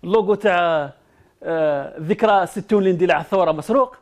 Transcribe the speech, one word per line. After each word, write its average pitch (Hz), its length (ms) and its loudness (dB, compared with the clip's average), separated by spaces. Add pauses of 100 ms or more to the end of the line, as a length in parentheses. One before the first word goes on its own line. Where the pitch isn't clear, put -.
اللوغو 202 320 0
تاع، 170 580 0 (500)
آه، 151 560 -4
ذكرى 196 460 0
ستون 202 340 -2
اللي 190 120 2
ندير 175 200 0
على 156 120 0
الثورة 175 280 0
مسروق. 247 500 -2